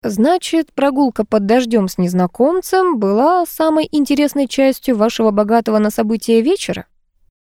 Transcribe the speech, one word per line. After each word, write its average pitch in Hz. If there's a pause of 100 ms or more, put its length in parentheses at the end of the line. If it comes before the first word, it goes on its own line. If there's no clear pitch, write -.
«Значит, 302
прогулка 269
под 208
дождём 226
с -
незнакомцем 262
была 269
самой 311
интересной 285
частью 269
вашего 220
богатого 214
на 214
события 226
вечера?» 277 (760)